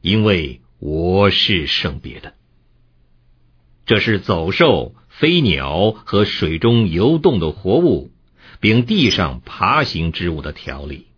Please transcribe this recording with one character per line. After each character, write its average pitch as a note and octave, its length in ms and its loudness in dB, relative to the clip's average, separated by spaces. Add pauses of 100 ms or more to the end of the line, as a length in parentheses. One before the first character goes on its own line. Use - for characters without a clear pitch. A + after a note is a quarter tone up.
因 A2 220 2
为 D#2+ 360 0 (200)
我 F2+ 500 2
是 F2 360 -2
圣 - 340 -6
别 - 200 -16
的。 - 140 -20 (1500)
这 G#2 140 2
是 G#2+ 180 0
走 F2 320 -2
兽、 G2 440 2 (140)
飞 E3+ 320 2
鸟 E2 520 2
和 G#2 320 0
水 D#2+ 340 -4
中 A#2 300 2
游 G#2 300 2
动 D3 200 2
的 D#2+ 140 -2
活 G2 240 -2
物， B2 340 0 (500)
并 A2+ 240 4
地 E3+ 260 2
上 C#2 360 -2
爬 C3+ 380 0
行 E2 280 -4
之 F2 180 -4
物 D2+ 120 -8
的 D2 100 -10
条 C2+ 320 -14
例。 C#2+ 220 -14 (120)